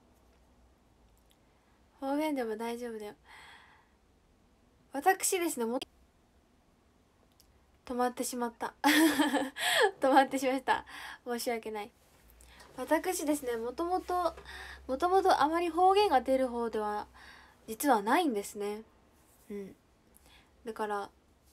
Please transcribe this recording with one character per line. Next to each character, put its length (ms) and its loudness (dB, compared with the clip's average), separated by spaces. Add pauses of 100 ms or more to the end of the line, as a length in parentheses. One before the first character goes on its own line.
(2000)
方 160 -4
言 200 -2
で 80 -2
も 120 -6
大 220 -8
丈 120 -10
夫 100 -10
だ 80 -12
よ。 80 -16 (1800)
私 460 0
で 100 -2
す 80 -8
ね、 80 -2
も-、 140 -2 (2000)
止 100 -8
ま 100 2
っ 80 -2
て 100 -6
し 120 -8
ま 140 -4
っ 40 -16
た。 240 -10
<laughs> 80 0 (1120)
止 140 4
ま 80 8
っ 80 2
て 80 -2
し 100 -2
ま 100 0
っ 40 -6
た。 240 -2 (400)
申 140 -6
し 100 -6
訳 220 -4
な 100 -8
い。 100 -14 (840)
私 480 0
で 100 2
す 80 -6
ね、 140 -4
も 160 -6
と 100 -4
も 160 0
と、 340 -2 (540)
も 100 -4
と 120 2
も 120 6
と 200 6
あ 80 4
ま 100 0
り 100 -2
方 240 6
言 140 4
が 140 4
出 160 2
る 100 2
方 220 -4
で 100 -6
は、 260 -4 (600)
実 220 -2
は 120 6
な 160 2
い 80 4
ん 80 0
で 120 -2
す 120 -14
ね。 260 -6 (640)
う 40 -12
ん。 220 -12 (880)
だ 100 -12
か 140 -6
ら、 240 -6 (420)